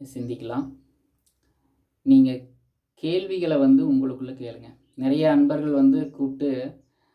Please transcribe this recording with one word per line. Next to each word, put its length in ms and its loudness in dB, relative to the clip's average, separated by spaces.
சிந்திக்கலாம். 600 -10
நீங்க 440 4
கேள்விகளை 600 -4
வந்து 360 4
உங்களுக்குள்ள 400 -4
கேளுங்க. 360 -16
நிறைய 360 0
அன்பர்கள் 420 2
வந்து 380 2
கூப்பிட்டு 720 -8